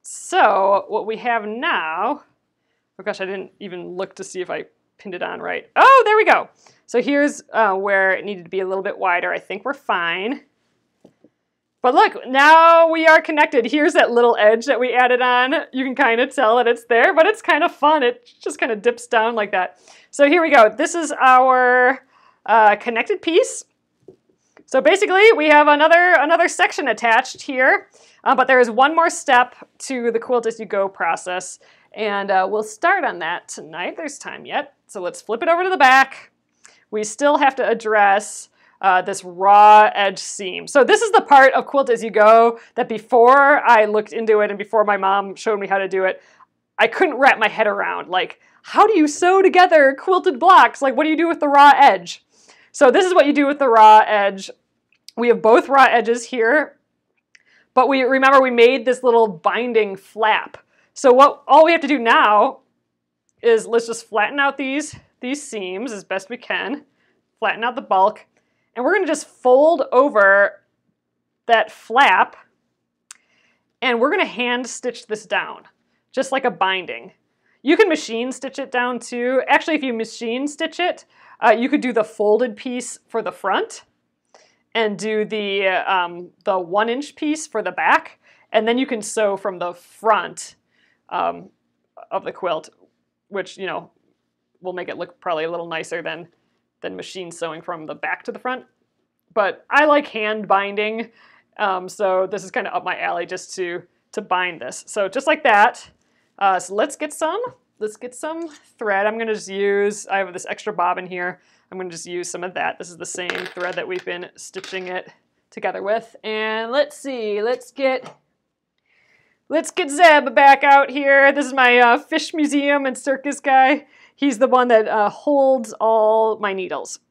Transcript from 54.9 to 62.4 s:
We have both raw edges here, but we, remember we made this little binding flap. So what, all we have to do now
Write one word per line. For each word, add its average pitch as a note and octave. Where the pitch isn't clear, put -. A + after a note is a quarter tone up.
We A#3+
have G3+
both A#3
raw C4+
edges A#3
here, B3+
but B3+
we, C4+
remember C4+
we C4
made A#3+
this B3
little A#3
binding G3+
flap. G#3
So B3+
what, C4+
all D#4
we E4+
have E4
to C#4+
do C4+
now A#3